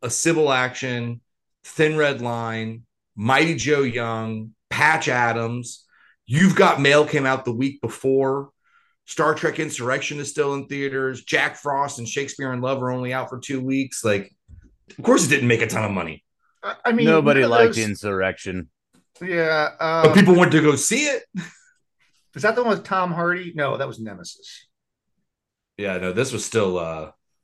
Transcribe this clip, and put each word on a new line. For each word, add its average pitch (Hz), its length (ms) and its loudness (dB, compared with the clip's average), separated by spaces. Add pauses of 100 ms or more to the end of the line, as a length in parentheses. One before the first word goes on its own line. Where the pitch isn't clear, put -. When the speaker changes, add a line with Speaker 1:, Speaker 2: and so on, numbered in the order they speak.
Speaker 1:
A 117 80 -6
Civil 156 400 2
Action, 123 680 -2 (420)
Thin 156 340 0
Red 139 240 0
Line, 113 640 -6 (320)
Mighty 139 400 2
Joe 139 260 0
Young, 113 720 -6 (180)
Patch 156 380 2
Adams, 120 800 -2 (400)
You've 160 280 2
Got 170 240 4
Mail 143 240 4
came 147 220 -2
out 131 200 -2
the 123 60 -4
week 135 300 -4
before, 135 720 -2 (560)
Star 156 260 0
Trek 156 260 -2
Insurrection 147 600 -4
is 143 100 -8
still 143 240 -2
in 139 140 -8
theaters, 135 560 -6
Jack 147 320 -2
Frost 139 420 -4
and 117 100 -10
Shakespeare 135 460 -6
in 123 80 -6
Love 131 220 -2
are 127 80 -2
only 127 200 -6
out 131 160 -6
for 127 120 -14
two 131 200 -8
weeks. 131 460 -4
Like, 101 260 -2 (680)
of - 60 -12
course 247 220 6
it 127 40 -2
didn't 131 200 2
make 113 120 4
a 110 60 0
ton 110 160 -2
of 104 80 -2
money. 82 320 -8 (400)
Speaker 2:
I, 208 120 -10 (100)
I 247 80 2
mean, 233 140 2
Speaker 3:
Nobody 147 340 4
Speaker 2:
none 120 100 2
of 117 80 6
Speaker 3:
liked 113 160 6
Speaker 2:
those 110 80 0
Speaker 3:
Insurrection. 95 840 -4 (520)
Speaker 2:
Yeah, 160 560 0
Speaker 1:
But 160 300 4
Speaker 2:
um, 160 60 8
Speaker 1:
people 185 200 8
went 175 200 6
to 156 80 6
go 147 160 4
see 285 300 0
it. 269 160 -2 (1120)
Speaker 2:
Is 143 100 -6
that 220 120 2
the 247 80 0
one 233 60 0
with 180 160 -2
Tom 185 260 -2
Hardy? 170 420 -4
No, 139 220 -2
that 135 100 -6
was 110 140 -12
Nemesis. - 680 -18 (1080)
Speaker 1:
Yeah, 98 220 -6
no, 90 160 -6
this 127 180 -2
was 110 140 -8
still, 95 340 0
uh, 80 320 -8 (320)